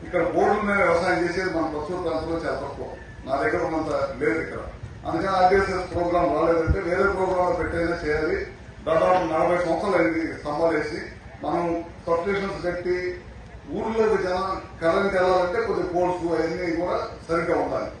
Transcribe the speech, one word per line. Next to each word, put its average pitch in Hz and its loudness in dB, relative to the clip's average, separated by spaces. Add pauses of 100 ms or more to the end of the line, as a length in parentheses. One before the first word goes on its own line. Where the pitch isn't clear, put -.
ఇక్కడ 175 0 (140)
బోర్లు 208 4
మీద 202 2
వ్యవసాయం 170 4
చేసేది 180 -2
మన 160 0
పశువుల 170 -6
ప్రాంతంలో 160 -2
చాలా - -2
తక్కువ, 127 -8 (400)
నా 135 -2 (100)
దగ్గర 165 2
ఉన్నంత 151 -2 (300)
లేదు 160 0
ఇక్కడ. - -8 (460)
అందుకని 185 -2
ఆర్డీఎస్ఎస్ 185 4
ప్రోగ్రామ్ 175 2
రాలేదంటే 170 2 (100)
వేరే 196 2 (100)
ప్రోగ్రామ్ 180 2
పెట్టైనా 170 0
చేయాలి. 156 0 (480)
దాదాపు 180 4 (100)
నలభై 165 4
సంవత్సరాలు 180 2
అయింది 160 4 (180)
స్తంభాలు 156 0
వేసి. 151 -4 (440)
మనం 175 0 (420)
సబ్‌స్టేషన్స్ 190 0
కట్టి 175 0 (840)
ఊర్లోకి 214 2
జనం 180 0 (360)
కరెంట్ 185 2
వెళ్ళాలంటే 180 4
కొద్ది 180 0 (100)
పోల్స్ 175 2 (120)
అవన్నీ 170 0 (100)
కూడా 175 0 (300)
సరిగ్గా 165 0
ఉండాలి. - -4 (100)